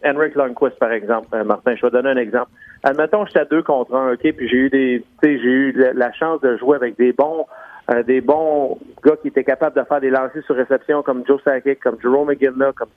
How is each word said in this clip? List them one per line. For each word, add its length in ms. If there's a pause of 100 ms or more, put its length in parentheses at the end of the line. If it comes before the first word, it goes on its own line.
Henrik 300
Lundqvist, 440
par 140
exemple, 420
euh, 80
Martin, 320
je 80
vais 80
donner 200
un 80
exemple. 320 (320)
Admettons, 420
je 60
suis 100
à 60
deux 160
contre 320
un, 180
OK, 240
puis 120
j'ai 80
eu 140
des, 340 (180)
tu 60
sais, 100
j'ai 120
eu 220
la, 200
la 200
chance 280
de 160
jouer 200
avec 200
des 160
bons, 340 (440)
euh, 120
des 180
bons 580 (260)
gars 160
qui 80
étaient 160
capables 320
de 80
faire 160
des 100
lancers 340
sur 100
réception, 480
comme 240
Joe 160
Sakic, 380
comme 220
Jerome 260
McGinley, 460
comme 220